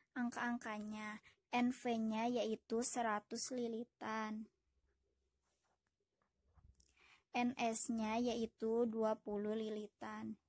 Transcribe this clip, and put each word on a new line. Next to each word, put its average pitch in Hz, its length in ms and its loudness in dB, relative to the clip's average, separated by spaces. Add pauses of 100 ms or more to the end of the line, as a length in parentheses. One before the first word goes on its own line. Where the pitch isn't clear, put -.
(160)
angka-angkanya. 220 1040 -4 (320)
N 247 240 4
V-nya 226 540 0
yaitu 226 560 -2
seratus 233 680 2
lilitan. 220 960 -4 (3000)
N 247 220 2
S-nya 226 640 4
yaitu 226 640 0
dua 220 320 0
puluh 208 400 -4
lilitan. 214 800 -8 (120)